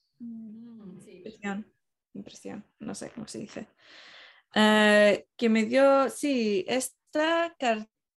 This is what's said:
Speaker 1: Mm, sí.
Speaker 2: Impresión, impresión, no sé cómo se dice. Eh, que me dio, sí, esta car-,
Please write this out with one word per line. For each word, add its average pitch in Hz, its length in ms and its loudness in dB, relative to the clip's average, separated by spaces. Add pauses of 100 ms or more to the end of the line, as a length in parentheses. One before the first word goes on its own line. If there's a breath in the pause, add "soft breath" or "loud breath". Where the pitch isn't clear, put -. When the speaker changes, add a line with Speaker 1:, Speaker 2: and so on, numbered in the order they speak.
(200)
Speaker 1:
Mm, 226 800 -18
sí. 185 180 -20
Speaker 2:
Impresión, 202 560 -12 (400)
impresión, 202 520 -16 (140)
no 214 160 -14
sé - 160 -14
cómo 220 160 -14
se - 120 -14
dice. - 280 -14 (880 loud breath)
Eh, 208 720 4 (100)
que 233 120 0
me 220 160 2
dio, 269 440 4
sí, 226 580 -2
esta 330 920 -4
car-, 220 300 -4 (300)